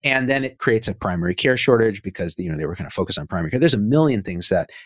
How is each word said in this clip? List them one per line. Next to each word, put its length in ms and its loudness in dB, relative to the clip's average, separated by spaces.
And 220 2
then 160 2
it 140 -8
creates 320 2
a 40 -4
primary 420 -2
care 200 2
shortage 460 2
because, 360 -8
you 140 -4
know, 60 -4
they 80 -4
were 100 -6
kind 120 -8
of 60 -12
focused 240 -2
on 100 -8
primary 240 -4
care. 80 0
There's 140 4
a 40 0
million 440 2
things 280 -4
that 200 0